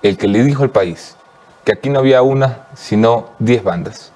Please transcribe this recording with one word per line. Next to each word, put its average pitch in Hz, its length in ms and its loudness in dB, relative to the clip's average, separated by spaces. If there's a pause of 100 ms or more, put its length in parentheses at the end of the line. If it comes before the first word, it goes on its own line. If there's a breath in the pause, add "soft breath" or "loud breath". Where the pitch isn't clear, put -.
el 98 140 0
que 104 100 -4
le 104 160 2
dijo 139 200 0
al 131 80 0
país 87 440 -4 (480)
que - 100 0
aquí - 180 -4
no 139 80 0
había 131 240 4
una, 135 500 -2
sino 113 640 0
diez 113 260 0
bandas 87 520 -8